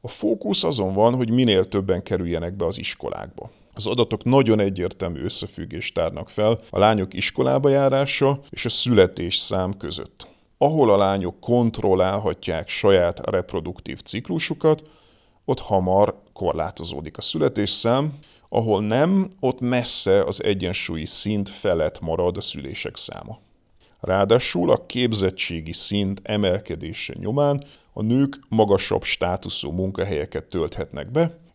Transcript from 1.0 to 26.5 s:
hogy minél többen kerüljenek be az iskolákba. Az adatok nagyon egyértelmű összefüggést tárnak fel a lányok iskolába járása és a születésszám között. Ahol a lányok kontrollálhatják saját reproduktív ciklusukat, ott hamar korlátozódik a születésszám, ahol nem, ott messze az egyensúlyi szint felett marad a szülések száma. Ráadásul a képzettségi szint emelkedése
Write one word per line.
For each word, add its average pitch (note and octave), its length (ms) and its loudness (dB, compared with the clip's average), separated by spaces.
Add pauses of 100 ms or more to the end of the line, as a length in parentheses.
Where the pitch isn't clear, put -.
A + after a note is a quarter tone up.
hogy B2 140 -2
minél A2 380 4
többen F#2+ 360 -2
kerüljenek E2+ 500 -4
be F#2+ 120 -4
az E2 120 -4
iskolákba. - 720 -10 (240)
Az G#2+ 100 -8
adatok A2+ 380 0
nagyon A#2 360 4
egyértelmű F2+ 640 -2
összefüggést - 720 -8
tárnak - 360 -4
fel G#2+ 300 2 (100)
a F#2+ 100 -4
lányok G2+ 340 4
iskolába C3 560 0
járása C#3 720 2 (100)
és - 160 -6
a A#2 40 -2
születésszám F#2+ 1080 2
között. - 500 -12 (300)
Ahol C#3+ 340 4
a G2 60 6
lányok G2 420 0
kontrollálhatják G2+ 1300 0
saját F2+ 600 2
reproduktív F2 720 -6
ciklusukat, D#3 840 -2 (600)
ott B2 140 -2
hamar G2 640 2 (120)
korlátozódik D#2+ 840 -6
a - 40 -12
születésszám, B2+ 920 0 (360)
ahol G#2+ 320 0
nem, E3 580 2
ott B2+ 200 0
messze A#2+ 640 2
az - 200 -4
egyensúlyi F#2 640 -2
szint G#2 440 -4
felett D#2+ 500 -2
marad F2 380 -2
a - 40 -8
szülések - 560 -10
száma. - 420 -12 (600)
Ráadásul G2+ 720 2
a - 140 2
képzettségi F#2+ 880 -2
szint G2 500 -2
emelkedése G2 960 -4